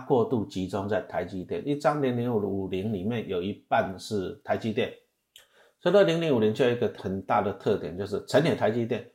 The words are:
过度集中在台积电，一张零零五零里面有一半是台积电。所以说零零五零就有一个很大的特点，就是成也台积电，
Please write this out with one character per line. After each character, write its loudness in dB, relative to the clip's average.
过 4
度 0
集 -4
中 -4
在 0
台 -4
积 -8
电， -6
一 -2
张 0
零 0
零 -2
五 -2
零 -4
里 -4
面 -4
有 -2
一 -4
半 0
是 -6
台 0
积 -2
电。 -2
所 0
以 2
说 8
零 4
零 2
五 4
零 4
就 2
有 4
一 2
个 0
很 -4
大 2
的 0
特 0
点， -6
就 -4
是 -4
成 4
也 2
台 2
积 0
电， -4